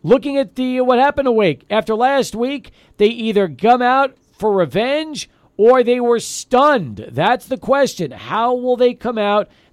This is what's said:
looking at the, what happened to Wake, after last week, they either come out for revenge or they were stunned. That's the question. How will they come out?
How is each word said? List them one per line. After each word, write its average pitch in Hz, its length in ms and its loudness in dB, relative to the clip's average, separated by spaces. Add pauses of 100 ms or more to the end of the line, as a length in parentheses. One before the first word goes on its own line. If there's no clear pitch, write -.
looking 269 360 2
at - 180 -2
the, 254 260 -2
what 247 180 2
happened 285 280 2
to 247 40 4
Wake, 202 380 0
after 214 240 -2
last 247 400 0
week, 240 380 -6 (240)
they 208 120 2
either 220 420 0
come 226 340 2
out 269 340 0 (220)
for 208 140 0
revenge 240 760 -2 (280)
or 247 260 4
they 247 160 0
were 240 220 0
stunned. 240 920 0
That's 175 340 -2
the 262 120 -6
question. 240 540 -2
How 175 440 -4
will 247 220 -2
they 247 180 2
come 233 240 -8
out? 208 300 0 (240)